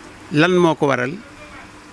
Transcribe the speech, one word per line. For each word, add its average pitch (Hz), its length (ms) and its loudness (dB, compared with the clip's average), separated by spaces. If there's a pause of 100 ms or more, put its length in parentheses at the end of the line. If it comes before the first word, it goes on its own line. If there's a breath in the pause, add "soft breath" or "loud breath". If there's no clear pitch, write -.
(320)
Lan 165 240 2
moo 170 180 4
ko 147 120 -2
waral? 131 280 -2 (800)